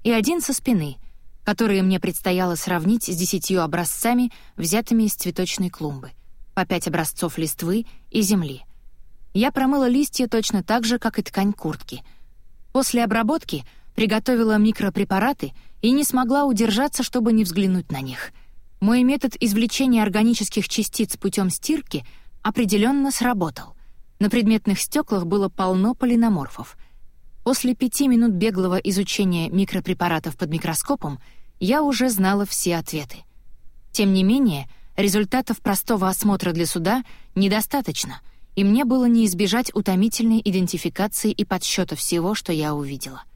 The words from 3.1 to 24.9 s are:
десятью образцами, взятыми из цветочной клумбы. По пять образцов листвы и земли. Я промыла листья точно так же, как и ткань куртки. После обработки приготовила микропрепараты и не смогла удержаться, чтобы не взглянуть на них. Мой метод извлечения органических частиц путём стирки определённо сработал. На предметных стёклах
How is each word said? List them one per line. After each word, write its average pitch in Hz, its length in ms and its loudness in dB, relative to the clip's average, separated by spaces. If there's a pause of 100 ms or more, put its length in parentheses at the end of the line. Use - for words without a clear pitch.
десятью 180 480 0
образцами, 226 680 0 (240)
взятыми 220 480 2
из 208 120 0
цветочной 180 540 -2
клумбы. 143 420 -8 (420)
По 185 120 0
пять 175 220 -2
образцов 160 500 -4
листвы 170 480 -2 (240)
и 220 120 0
земли. 175 420 0 (680)
Я 240 180 2
промыла 269 360 2
листья 254 400 0
точно 214 360 0
так 226 220 0
же, 233 140 0
как 220 200 -2
и 196 40 0
ткань 202 300 0
куртки. - 500 -8 (680)
После 247 320 2
обработки 220 600 -2 (300)
приготовила 220 640 2
микропрепараты 208 920 0 (300)
и 233 100 4
не 285 120 4
смогла 262 420 2
удержаться, 233 580 0
чтобы 233 300 0
не 220 100 4
взглянуть 185 480 0
на 139 80 -6
них. 131 320 -10 (480)
Мой 233 240 4
метод 262 360 2
извлечения 233 640 2
органических 214 640 0
частиц - 480 -2
путём 190 320 0
стирки - 560 -4 (360)
определённо 233 720 2
сработал. 240 640 -2 (440)
На 208 100 4
предметных 214 500 2
стёклах 208 460 0